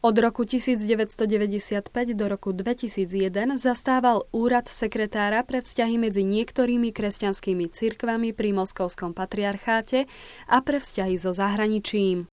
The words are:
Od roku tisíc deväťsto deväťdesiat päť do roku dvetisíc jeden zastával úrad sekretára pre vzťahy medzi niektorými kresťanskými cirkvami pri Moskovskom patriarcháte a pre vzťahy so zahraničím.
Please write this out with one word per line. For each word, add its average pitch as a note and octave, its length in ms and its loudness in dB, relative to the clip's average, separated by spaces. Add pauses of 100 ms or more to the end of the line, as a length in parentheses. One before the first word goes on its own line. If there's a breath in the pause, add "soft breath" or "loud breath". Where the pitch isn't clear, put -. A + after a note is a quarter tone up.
Od A3+ 160 4
roku A3+ 320 2
tisíc B3+ 320 0
deväťsto G#3+ 480 0
deväťdesiat G#3 640 -2
päť A#3+ 240 -2
do G#3 80 0
roku G3+ 320 -4
dvetisíc G3 560 -4
jeden G3 480 0
zastával B3 720 2
úrad A#3+ 320 2
sekretára G#3+ 800 -2
pre B3+ 160 -2
vzťahy A#3 400 0
medzi G3+ 240 2
niektorými A#3+ 640 2
kresťanskými G3+ 800 -2
cirkvami A3+ 640 -2
pri G#3+ 160 0
Moskovskom F#3 640 -2
patriarcháte G#3 960 -2 (400 loud breath)
a - 160 6
pre C#4+ 160 0
vzťahy F#3 400 -2
so F#3 160 0
zahraničím. G3+ 880 0 (120)